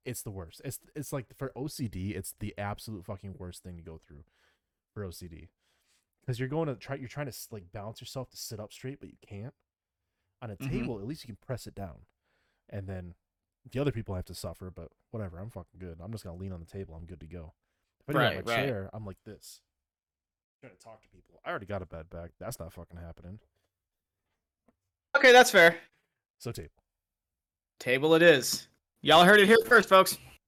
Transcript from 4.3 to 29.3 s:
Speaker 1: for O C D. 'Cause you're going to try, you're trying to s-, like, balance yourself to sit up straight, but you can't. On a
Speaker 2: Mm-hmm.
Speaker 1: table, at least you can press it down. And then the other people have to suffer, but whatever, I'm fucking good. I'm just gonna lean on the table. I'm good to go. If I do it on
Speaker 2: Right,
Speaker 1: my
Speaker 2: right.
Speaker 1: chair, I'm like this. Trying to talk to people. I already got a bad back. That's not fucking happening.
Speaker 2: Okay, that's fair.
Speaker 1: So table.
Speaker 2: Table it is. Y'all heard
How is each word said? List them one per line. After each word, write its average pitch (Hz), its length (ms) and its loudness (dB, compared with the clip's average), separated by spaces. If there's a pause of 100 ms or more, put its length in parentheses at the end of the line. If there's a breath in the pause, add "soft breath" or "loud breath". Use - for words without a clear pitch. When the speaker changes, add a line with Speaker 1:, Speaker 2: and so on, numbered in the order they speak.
Speaker 1:
for 101 120 -10
O 90 60 -10
C 87 180 -16
D. 80 180 -18 (800)
'Cause 123 120 -6
you're 127 120 -6
going 156 180 -2
to 135 80 -6
try, 135 220 -12
you're 131 100 -12
trying 147 200 -10
to 117 40 -10
s-, - 180 -16
like, 98 220 -16
balance 107 300 -14
yourself 123 300 -14
to - 40 -20
sit - 240 -12
up 107 140 -14
straight, 135 260 -14
but - 80 -18
you - 80 -20 (100)
can't. 104 280 -14 (880)
On 117 100 -12
a 95 60 -14
Speaker 2:
Mm-hmm. 135 120 -8 (120)
Speaker 1:
table, 135 180 -6
at 101 80 -10
least 151 160 -12
you - 40 -18
can 101 100 -16
press - 280 -10
it 104 100 -18
down. 87 240 -14 (680)
And 98 160 -10
then 90 280 -12 (580)
the 127 80 -6
other 139 140 0
people 107 220 -6
have 90 100 -6
to - 100 -18
suffer, 92 340 -12
but 82 200 -18 (220)
whatever, 98 280 -10
I'm 101 100 -12
fucking 87 300 -18
good. 85 240 -14
I'm 101 80 -12
just 113 140 -12
gonna 85 100 -12
lean 95 160 -10
on 90 80 -12
the 85 60 -16
table. 92 280 -14
I'm 80 120 -16
good 82 160 -18
to 82 60 -18
go. 82 260 -14 (480)
If - 80 -14
I 143 40 -4
do 135 60 2
it - 20 4
on 107 140 2
Speaker 2:
Right, 92 100 -8
Speaker 1:
my 117 80 -4
Speaker 2:
right. 117 120 0
Speaker 1:
chair, 104 260 -6
I'm 110 140 -12
like 95 200 -16
this. - 360 -20 (1000)
Trying 120 160 -20
to - 80 -20
talk 113 200 -20
to - 40 -20
people. - 380 -20
I - 60 -6
already 123 160 -8
got 98 140 -4
a 90 40 -8
bad 82 240 -14
back. 85 280 -12
That's 104 220 -10
not 85 140 -12
fucking 87 260 -18
happening. 87 400 -16 (1800)
Speaker 2:
Okay, 262 140 8
that's 247 180 12
fair. 170 260 8 (640)
Speaker 1:
So - 140 -10
table. 82 180 -12 (1080)
Speaker 2:
Table 135 340 2
it 160 80 6
is. 156 460 6 (340)
Y'all 156 220 8
heard 208 160 10